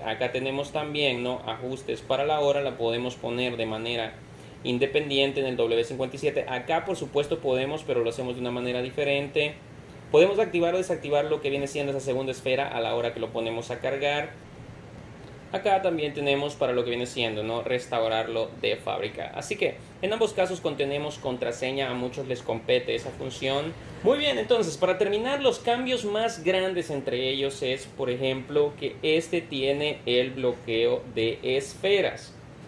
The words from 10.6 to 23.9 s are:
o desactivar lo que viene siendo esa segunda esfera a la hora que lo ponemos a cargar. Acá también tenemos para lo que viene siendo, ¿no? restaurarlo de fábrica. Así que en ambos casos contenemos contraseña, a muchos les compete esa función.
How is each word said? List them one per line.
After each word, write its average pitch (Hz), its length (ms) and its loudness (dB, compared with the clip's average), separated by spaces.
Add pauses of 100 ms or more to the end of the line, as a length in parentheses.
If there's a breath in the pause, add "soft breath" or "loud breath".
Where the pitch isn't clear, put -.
o - 20 2
desactivar 151 480 2
lo 151 160 0
que 139 80 0
viene 139 160 0
siendo 139 260 -2
esa 139 100 -2
segunda 131 320 0
esfera 131 340 0
a 120 140 -4
la 110 120 0
hora 120 220 0
que 117 40 -6
lo 113 120 -2
ponemos 113 400 -2
a 120 80 -6
cargar. 143 520 0 (1200)
Acá 190 320 2
también 156 300 0
tenemos 143 420 2
para 127 180 2
lo 123 100 4
que 120 60 -2
viene 120 160 0
siendo, 113 380 -2
¿no? 113 180 -2
restaurarlo 113 880 0 (100)
de 104 160 2
fábrica. - 600 -4
Así - 200 -6
que 160 200 0 (260 loud breath)
en 190 100 0
ambos 220 220 0
casos 185 280 0
contenemos 143 580 -2
contraseña, 127 720 -2
a - 20 -2
muchos 123 340 -4
les 127 140 -2
compete 117 540 2
esa 120 160 -6
función. 135 600 -2 (320 loud breath)